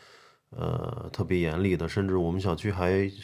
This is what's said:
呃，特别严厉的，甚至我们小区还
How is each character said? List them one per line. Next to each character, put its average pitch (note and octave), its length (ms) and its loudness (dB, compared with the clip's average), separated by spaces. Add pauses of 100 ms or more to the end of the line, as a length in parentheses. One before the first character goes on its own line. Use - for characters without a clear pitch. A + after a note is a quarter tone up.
(500)
呃， E2 640 -4
特 G2+ 100 -2
别 F2 160 2
严 E2+ 240 2
厉 F#2 140 4
的， E2 100 -2
甚 G2 200 0
至 F#2+ 100 2
我 E2+ 140 2
们 F#2 100 0
小 F2 140 0
区 G#2 160 -2
还 F#2+ 400 2 (120)